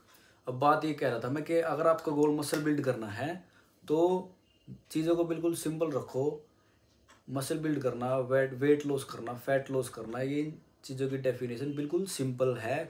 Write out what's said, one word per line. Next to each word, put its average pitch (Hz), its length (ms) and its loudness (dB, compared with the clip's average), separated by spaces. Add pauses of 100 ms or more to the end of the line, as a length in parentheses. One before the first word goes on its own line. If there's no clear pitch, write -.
(460)
अब 127 80 -4
बात 147 300 4
ये 156 80 2
कह 143 160 0
रहा 120 100 0
था 123 100 -2
मैं 143 160 -2
कि 165 100 0
अगर 160 320 2
आपका 160 260 4
गोल 151 180 4
मसल 151 320 0
बिल्ड 147 220 2
करना 120 220 0
है, 131 380 -6 (440)
तो 180 420 2 (600)
चीज़ों 160 260 2
को 170 80 4
बिल्कुल 165 300 0
सिंपल 160 360 -2
रखो। 131 560 -2 (840)
मसल 135 280 -4
बिल्ड 151 240 0
करना, 123 360 0
वेट, 131 360 2
वेट 147 320 4
लॉस 135 180 -2
करना, 120 300 -8
फैट 135 360 0
लॉस 131 180 0
करना, 113 320 -8
ये 143 200 -2
इन 156 180 -6 (260)
चीज़ों 131 240 -4
की 135 80 -2
डेफिनेशन 127 580 -2
बिल्कुल 160 320 -2
सिंपल 131 500 0
है, 127 340 -2